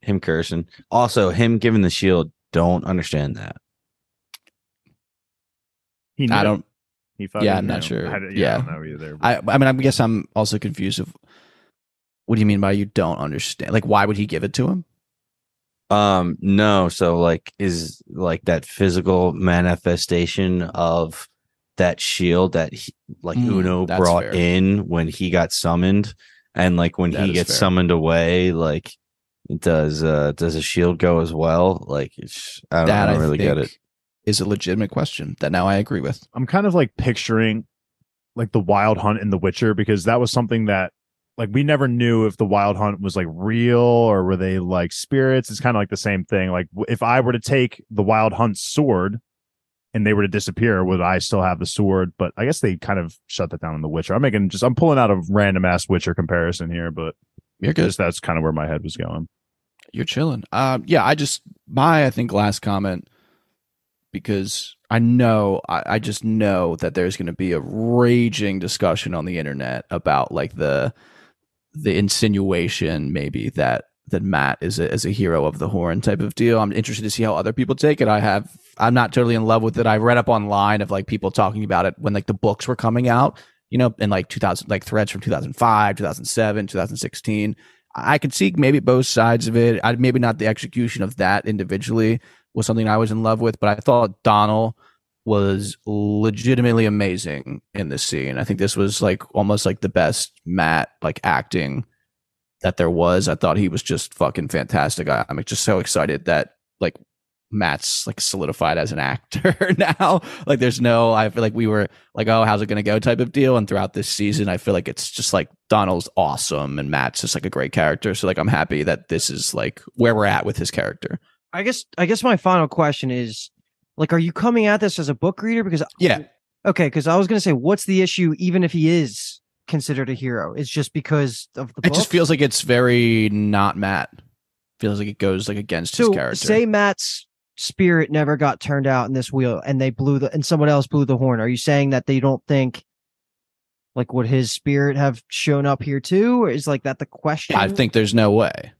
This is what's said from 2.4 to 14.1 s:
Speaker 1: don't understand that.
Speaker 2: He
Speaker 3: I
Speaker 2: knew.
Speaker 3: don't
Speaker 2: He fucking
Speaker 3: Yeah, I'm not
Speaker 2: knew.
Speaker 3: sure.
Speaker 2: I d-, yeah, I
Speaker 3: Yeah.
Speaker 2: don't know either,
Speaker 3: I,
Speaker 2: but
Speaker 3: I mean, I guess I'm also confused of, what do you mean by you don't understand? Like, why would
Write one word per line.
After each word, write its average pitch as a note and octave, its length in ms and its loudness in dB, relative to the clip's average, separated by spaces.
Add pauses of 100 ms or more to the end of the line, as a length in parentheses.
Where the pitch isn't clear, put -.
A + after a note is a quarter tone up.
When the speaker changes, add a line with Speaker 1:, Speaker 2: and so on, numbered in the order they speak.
Speaker 1:
don't E2+ 320 2
understand D#2 520 -4
that. G1+ 200 -12 (2500)
Speaker 2:
He C#3 80 -2
Speaker 3:
I - 20 0
Speaker 2:
knew. G#2 180 2
Speaker 3:
don't G#2 200 0 (540)
Speaker 2:
He G2+ 80 -8
fucking G#2+ 180 -4
Speaker 3:
Yeah, G2 140 2
I'm G2 80 -2
not F2 160 -4
Speaker 2:
knew. D#2+ 60 -8
Speaker 3:
sure. - 200 -4
Speaker 2:
I G#2 100 -6
d-, F#2+ 160 -10
yeah, D#2 200 0
I - 20 -2
Speaker 3:
Yeah. - 20 -
Speaker 2:
don't - 140 -2
know D#2 120 -10
either, D2+ 360 -14
Speaker 3:
I, A#2 200 0
Speaker 2:
but G#2+ 140 -2
Speaker 3:
I C#3 40 4
mean, C3+ 100 4
I C3 40 2
guess C3 280 0
I'm A2+ 260 0 (100)
also G#2+ 220 0
confused F#2+ 420 -6
of, - 120 -8 (1120)
what A2+ 100 2
do G#2+ 40 2
you G#2+ 60 4
mean G2+ 140 2
by G2 120 2
you G2+ 140 -2
don't E2+ 320 -2
understand? - 540 -8
Like, A2 140 0
why G2+ 200 4
would G#2 100 0